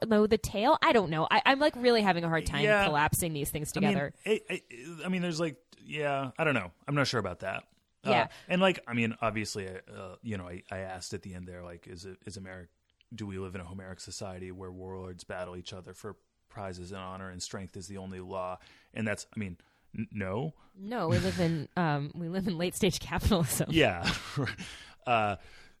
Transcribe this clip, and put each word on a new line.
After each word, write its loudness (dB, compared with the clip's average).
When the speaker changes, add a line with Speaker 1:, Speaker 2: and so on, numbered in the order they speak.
Speaker 1:
know 6
the 6
tale. 4
I 8
don't 6
know. 2
I, 6
I'm, 8
like, 4
really 6
having 4
a 0
hard 2
time 0
Speaker 2:
Yeah. 6
Speaker 1:
collapsing 2
these -2
things -4
Speaker 2:
I 0
mean, 6
Speaker 1:
together. 0
Speaker 2:
I, 0
I, -6
I -6
mean, 0
there's, -2
like, 0
yeah, -2
I 0
don't 4
know. 0
I'm -2
not 4
sure 0
about -2
that. -6
Uh, 4
Speaker 1:
Yeah. 4
Speaker 2:
and, 0
like, 4
I -4
mean, 2
obviously, -2
uh, -12
you -6
know, -8
I, -12
I -6
asked -8
at -10
the -10
end -10
there, -12
like, -16
is -14
it, -14
is -10
Ameri-, -14
do -8
we -6
live -6
in -8
a -12
Homeric -12
society -10
where -12
warlords -10
battle -8
each -12
other -14
for -12
prizes -10
and -10
honor -10
and -12
strength -10
is -12
the -12
only -10
law? -6
And -2
that's, -2
I -6
mean, -6
n-, -4
no. -4
Speaker 1:
No, -4
we 4
live 0
in, 2
<laughs> -18
um, 0
we -6
live -2
in 0
late -2
stage 2
capitalism. 2
Speaker 2:
Yeah. 4
<laughs> 2
Uh, 4